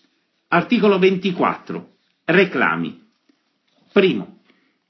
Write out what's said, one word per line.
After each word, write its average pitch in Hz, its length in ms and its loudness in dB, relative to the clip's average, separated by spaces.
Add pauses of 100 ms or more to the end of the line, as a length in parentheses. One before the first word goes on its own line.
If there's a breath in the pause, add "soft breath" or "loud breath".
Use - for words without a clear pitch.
(480)
Articolo 190 500 2
ventiquattro. 180 920 -2 (340)
Reclami. 117 760 0 (920)
Primo. 156 460 0 (520)